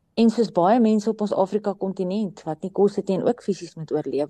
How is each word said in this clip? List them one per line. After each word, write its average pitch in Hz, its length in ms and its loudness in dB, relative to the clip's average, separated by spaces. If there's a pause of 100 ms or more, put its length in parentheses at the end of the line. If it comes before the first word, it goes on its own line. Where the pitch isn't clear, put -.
(200)
En 226 100 6
soos 220 220 0
baie 196 280 4
mense 220 300 2
op 220 140 -4
ons 202 80 -4
Afrika 202 400 0
kontinent 190 720 -6
wat 160 180 -8
nie 185 80 -6
kos 202 260 2
het 190 120 -4
nie 190 80 0
en - 100 -2
ook - 160 0
fisies 175 340 -6
moet 160 160 -10
oorleef, 147 380 -4